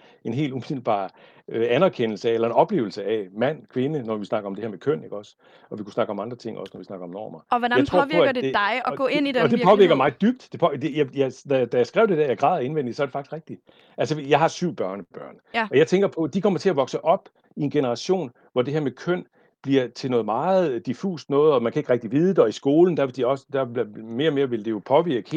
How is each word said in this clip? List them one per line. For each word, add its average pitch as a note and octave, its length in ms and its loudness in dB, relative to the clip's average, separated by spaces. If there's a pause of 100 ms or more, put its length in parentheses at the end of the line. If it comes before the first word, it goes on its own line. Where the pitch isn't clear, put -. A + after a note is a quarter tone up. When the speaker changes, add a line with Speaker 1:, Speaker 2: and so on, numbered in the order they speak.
(240)
Speaker 1:
en A#2 100 -4
helt C#3 180 -2
umiddelbar, A#2+ 640 -4 (340)
øh, A#2 220 0
anerkendelse A#2+ 600 2
af, A#2 40 2
eller A2+ 140 0
en A2+ 60 -4
oplevelse B2 500 0
af, G2+ 280 -4
mand, C3 340 -4
kvinde, C#3 360 -4
når A2 140 -4
vi G#2 80 -6
snakker G#2 260 -4
om G2 40 -8
det G#2 100 -8
her A2+ 60 -6
med F#2+ 80 -12
køn, - 260 -4
ikke G2 120 -12
også? G#2 200 -16 (340)
Og - 80 -10
vi G#2 60 -10
kunne G2+ 80 -16
snakke A2 180 -2
om G2+ 100 -6
andre A#2+ 160 -8
ting - 220 -12
også, F#2+ 160 -12
når G2+ 40 -16
vi F#2 60 -16
snakker F2+ 220 -14
om F2 60 -14
normer. G#2+ 280 -14 (100)
Speaker 2:
Og B3 80 2
hvordan A#3+ 200 2
Speaker 1:
Jeg C#4+ 80 4
tror C#4 140 4
på, C#4 60 2
Speaker 2:
påvirker C4+ 220 4
Speaker 1:
at C4+ 60 0
Speaker 2:
det B3 100 -2
Speaker 1:
det, - 100 -2
Speaker 2:
dig G#3 220 0
at B3+ 60 -4 (100)
Speaker 1:
og - 40 -6
Speaker 2:
gå C4+ 120 -2
Speaker 1:
det, - 60 0
Speaker 2:
ind C#4+ 120 2
i C#4 40 0
Speaker 1:
og C4 40 -6
Speaker 2:
den A#3 80 2
Speaker 1:
det - 80 2
Speaker 2:
virkelighed? G#3 260 6
Speaker 1:
påvirker G3 180 8
mig C3+ 260 2
dybt. B3 320 0
Det - 80 -12
på-, D#3+ 120 4 (100)
det, D3 140 -4
jeg, C#3 200 0
jeg, C3 160 2 (180)
da, C3 140 4
da A#2+ 120 -2
jeg A#2+ 100 4
skrev A3 220 2
det F3 100 0
der, D3+ 80 2
jeg A#2+ 120 -2
græder E3 220 2
indvendigt, B2+ 360 -4
så D3 60 -2
er C#3 40 0
det C3+ 60 -12
faktisk C#3 200 -8
rigtigt. D3+ 280 -14 (360)
Altså, D3+ 240 -2
jeg C#3 180 2
har D#3+ 100 4
syv D#3+ 280 -2
børnebørn. F#2+ 600 -8 (180)
Speaker 3:
Ja. A3+ 160 -2
Speaker 1:
Og B2 80 0
jeg D#3 80 6
tænker F#3+ 220 2
på, D#3+ 180 -4
de F#3 160 -2
kommer F#3+ 160 2
til G3 120 0
at D#3+ 60 0
vokse C3+ 280 -2
op F3 240 0 (280)
i D#3 60 -4
en C#3+ 80 -2
generation, C3+ 600 -2 (220)
hvor B2+ 100 0
det C3 120 -2
her D#3 60 0
med C#3 120 -2
køn F3 340 -6 (360)
bliver C3 260 2
til B2+ 220 -8
noget A#2 160 2
meget C#3+ 600 0
diffust E3+ 440 -6
noget, D3 220 4
og B2 100 2
man A#2 100 0
kan D3+ 80 -2
ikke C#3 120 -2
rigtig A2+ 200 -2
vide D#3 160 2
det. F#3+ 100 2
Og B2+ 100 6
i G#2 40 -2
skolen, D#3+ 440 4
der C#3 100 0
vil B2 100 -8
de C3+ 100 0
også, C3 260 -2
der C3+ 120 -2
bliver, A#2+ 220 -4 (180)
mere A#2 240 -2
og D3 60 0
mere C#3 160 0
vil A2 140 -4
det A2+ 60 -4
jo G#2+ 80 -2
påvirke C#3 580 0